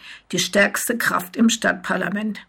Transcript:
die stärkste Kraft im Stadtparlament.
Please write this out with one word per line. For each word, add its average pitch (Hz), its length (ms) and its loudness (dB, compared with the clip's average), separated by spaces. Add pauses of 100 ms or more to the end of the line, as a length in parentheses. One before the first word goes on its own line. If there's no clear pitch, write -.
(320)
die 175 80 0
stärkste 202 580 0
Kraft - 380 -2
im 226 140 6
Stadtparlament. 190 960 -2